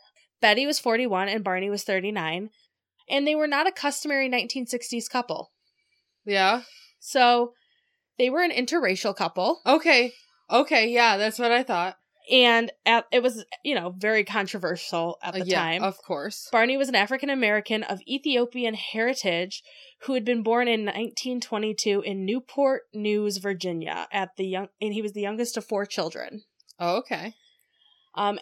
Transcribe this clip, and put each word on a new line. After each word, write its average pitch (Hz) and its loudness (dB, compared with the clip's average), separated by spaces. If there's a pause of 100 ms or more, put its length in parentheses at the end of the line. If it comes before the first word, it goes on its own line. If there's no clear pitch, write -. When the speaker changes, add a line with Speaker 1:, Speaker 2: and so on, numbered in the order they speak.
(400)
Speaker 1:
Betty 226 4
was 294 -2
forty-one 226 0
and 208 -4
Barney 190 -2
was 202 -6
thirty-nine, 190 -4 (580)
and 277 0
they 302 2
were 302 0
not 294 2
a 370 -2
customary 277 -2
nineteen 247 -2
sixties 240 -6
couple. - -6 (720)
Speaker 2:
Yeah. 202 2 (360)
Speaker 1:
So, 240 4 (640)
they 254 4
were 320 2
an 349 2
interracial 240 0
couple. 190 -2
Speaker 2:
Okay. 262 6 (380)
Okay, 247 4
yeah, 233 6
that's 214 -2
what 233 2
I 247 4
thought. 185 -2 (340)
Speaker 1:
And 233 6 (160)
at, 226 4
it 247 2
was, 220 -2 (200)
you 285 0
know, 180 -4
very 214 2
controversial 180 -4
at 175 -8
Speaker 2:
Uh, 190 -4
Speaker 1:
the 180 -4
Speaker 2:
yeah, 180 2
Speaker 1:
time. 165 -2
Speaker 2:
of 190 -2
course. 160 -8
Speaker 1:
Barney 240 4
was 269 0
an 254 -4
African 233 0
American 214 0
of 190 -6
Ethiopian 240 -2
heritage 202 -4 (400)
who 269 -6
had 240 -2
been 233 0
born 240 2
in 220 0
nineteen 233 -6
twenty-two 214 -2
in 196 -6
Newport 262 0 (120)
News, 208 -2
Virginia, 175 -6
at 190 -6
the 190 -4
young, 185 -6 (120)
and 214 -4
he 220 -4
was 208 -6
the 208 -6
youngest 220 -4
of 214 -8
four 202 -4
children. - -8 (360)
Speaker 2:
Oh, 175 -2
okay. 220 -8 (800)
Speaker 1:
Um, 202 -2